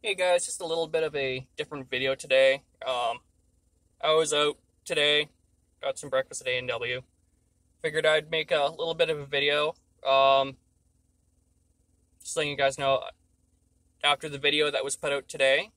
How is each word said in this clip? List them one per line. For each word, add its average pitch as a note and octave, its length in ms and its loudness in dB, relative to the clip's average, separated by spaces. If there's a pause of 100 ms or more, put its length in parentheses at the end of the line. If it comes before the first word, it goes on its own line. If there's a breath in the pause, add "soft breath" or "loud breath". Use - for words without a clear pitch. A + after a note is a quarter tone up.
Hey G#3 100 -2
guys, F3+ 300 2
just - 160 -10
a F3+ 60 -8
little E3 200 -2
bit D#3+ 160 0
of D#3 140 -2
a C3 300 -4 (100)
different C#3+ 320 -10
video C3+ 260 -2
today. C3+ 480 4 (240)
Um, A#2+ 340 -2 (840)
I D#3 100 2
was D#3 220 2
out D3 240 0 (260)
today, D3 460 0 (500)
got C#3 180 -4
some C#3+ 120 -12
breakfast C3 320 -2
at C3 60 -4
A B2+ 100 0
and B2 100 -6
W. A#2+ 320 -4 (800)
Figured D#3 240 -4
I'd D#3 260 2
make D#3+ 200 -4
a D3 160 2 (120)
little E3 140 -2
bit D#3+ 160 0
of D3+ 100 -2
a C#3+ 60 -10
video. D3 440 0 (380)
Um, C3+ 520 4 (1600)
just - 140 -10
letting D3+ 140 -2
you C#3 80 -8
guys C3+ 200 0
know, C3+ 240 0 (1000)
after D3 260 0
the C#3+ 80 -10
video D3 340 0
that C3+ 140 -2
was C#3 100 -6
put D3+ 160 -6
out C#3 160 -4
today C#3 500 2